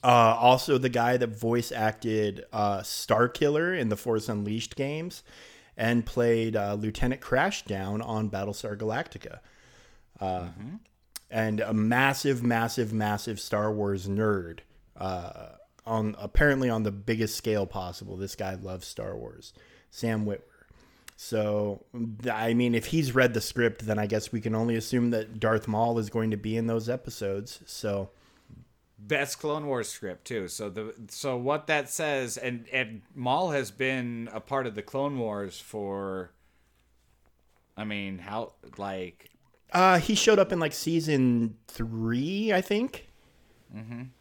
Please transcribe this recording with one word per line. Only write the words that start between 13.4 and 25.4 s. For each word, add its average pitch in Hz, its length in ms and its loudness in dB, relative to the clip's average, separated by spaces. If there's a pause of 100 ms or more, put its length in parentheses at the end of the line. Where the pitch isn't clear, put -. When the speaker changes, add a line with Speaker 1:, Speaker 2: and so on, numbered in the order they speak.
Speaker 1:
Star 107 320 0
Wars 101 340 -2
nerd. 98 540 0 (360)
Uh, 92 500 -6 (400)
on, 110 320 0
apparently 135 500 4
on 110 160 2
the 104 80 0
biggest 107 420 0
scale 104 320 0
possible. 92 500 -8
This 95 200 -8
guy 95 180 -6
loves 92 320 -10
Star 107 300 -8
Wars. - 360 -14 (380)
Sam 110 360 -2
Witwer. 101 160 -4 (720)
So, 104 680 -2 (380)
th-, 120 100 -2
I 113 220 2
mean, 120 200 4
if 113 120 0
he's 143 280 2
read 123 200 6
the 113 60 2
script, 110 460 0
then 107 120 0
I 107 80 0
guess 107 240 -2
we 113 100 -2
can 110 140 -2
only 117 220 2
assume 120 340 2
that 110 300 -2